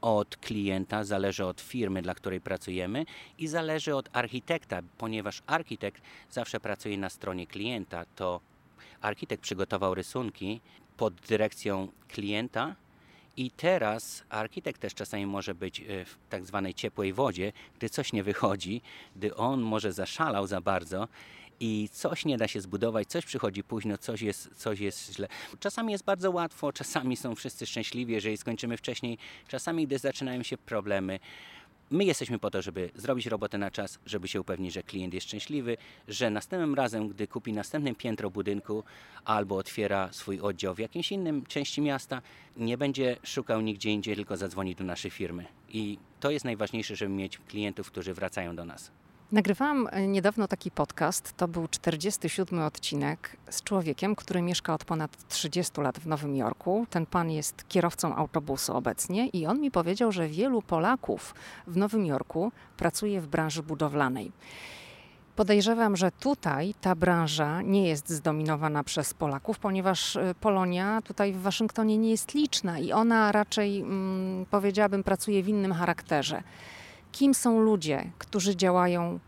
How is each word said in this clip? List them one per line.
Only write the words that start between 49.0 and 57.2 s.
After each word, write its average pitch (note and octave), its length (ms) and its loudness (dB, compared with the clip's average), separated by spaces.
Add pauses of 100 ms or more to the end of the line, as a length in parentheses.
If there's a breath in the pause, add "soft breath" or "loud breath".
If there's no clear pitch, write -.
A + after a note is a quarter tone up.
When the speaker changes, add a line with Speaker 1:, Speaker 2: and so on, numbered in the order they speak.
Speaker 2:
Nagrywałam, G#3+ 600 4
e, G3 160 2
niedawno G3 400 2
taki - 240 -4
podcast. - 640 0
To F3 100 2
był E3 200 -2
czterdziesty E3 600 0
siódmy E3+ 360 0
odcinek D3 720 -2 (120)
z - 140 -6
człowiekiem, F#3+ 520 0
który - 260 -2
mieszka F3 320 0
od D#3 120 -4
ponad D#3+ 420 -4
trzydziestu D#3 540 -2
lat - 180 0
w E3 80 -8
Nowym D3 280 0
Jorku. F3 540 2
Ten E3 160 2
pan E3+ 260 2